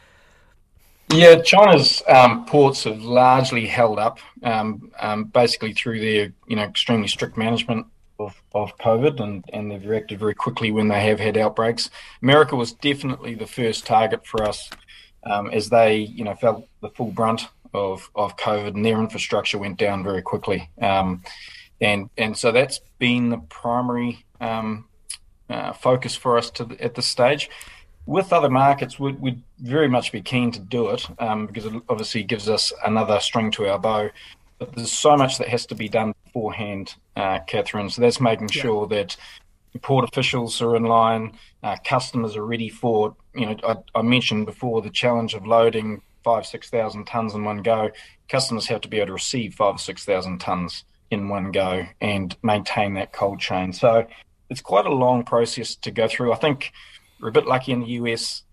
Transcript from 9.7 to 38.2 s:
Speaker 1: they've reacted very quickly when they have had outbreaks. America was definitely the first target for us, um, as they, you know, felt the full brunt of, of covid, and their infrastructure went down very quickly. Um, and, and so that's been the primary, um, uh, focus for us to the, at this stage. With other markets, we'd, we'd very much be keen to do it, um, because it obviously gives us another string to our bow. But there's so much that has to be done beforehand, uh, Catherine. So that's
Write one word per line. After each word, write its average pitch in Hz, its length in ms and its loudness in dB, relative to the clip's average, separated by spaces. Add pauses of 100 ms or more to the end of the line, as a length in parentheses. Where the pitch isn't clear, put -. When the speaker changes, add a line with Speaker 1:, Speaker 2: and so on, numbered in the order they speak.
Speaker 1:
they've 98 120 -14
reacted 107 360 -4
very 107 140 -2
quickly - 360 -4
when 107 160 2
they 101 140 2
have 107 180 2
had 107 180 -2
outbreaks. 113 540 0 (320)
America 143 320 6
was 120 200 -4
definitely 139 600 -6
the 107 120 -10
first 113 400 -4
target 113 380 2
for 110 200 -2
us, - 260 -6 (540)
um, 104 260 -4
as - 180 -2
they, 113 280 6
you 107 260 -6
know, 101 140 -6
felt 117 320 -2 (120)
the 104 100 -12
full 117 200 -8
brunt 113 380 -2 (260)
of, 95 400 -4
of 101 220 -4
covid, 104 400 -4
and 104 100 0
their 110 140 2
infrastructure 107 580 -4
went 98 200 -8
down 98 260 -2
very 95 180 -4
quickly. 95 480 -6 (100)
Um, 92 440 0 (560)
and, 101 280 0 (100)
and 107 180 -4
so 117 160 0
that's 135 260 2 (220)
been 123 300 0
the 117 80 -4
primary, 120 840 -4 (160)
um, 110 460 -6 (640)
uh, 104 240 -8
focus 127 420 -2
for 120 240 0
us 117 120 -4
to 117 160 -10
the, 117 140 -16
at - 140 -6
this - 120 -4
stage. 135 440 0 (560)
With 185 260 -2
other 151 180 4
markets, 135 480 2
we'd, 139 220 -4
we'd 127 220 -6 (180)
very 143 260 0
much 123 240 2
be 107 100 -8
keen 123 320 -2
to 101 60 -12
do 107 300 -4
it, 120 180 -4 (140)
um, 107 260 -4
because 104 180 -12
it 110 80 -8 (160)
obviously 110 340 -4
gives 104 260 -4
us 104 240 0 (120)
another 107 360 2
string 110 320 -2
to 104 160 -2
our 98 100 0
bow. 104 320 -2 (480)
But - 160 -14
there's 117 160 -8
so 151 260 4
much 135 220 0
that 120 100 -4
has 117 180 -4
to - 80 -14
be 107 140 -8
done 110 260 -2 (100)
beforehand, 104 720 -8 (200)
uh, 98 320 -2
Catherine. 104 420 -4
So 117 140 -2
that's 120 180 2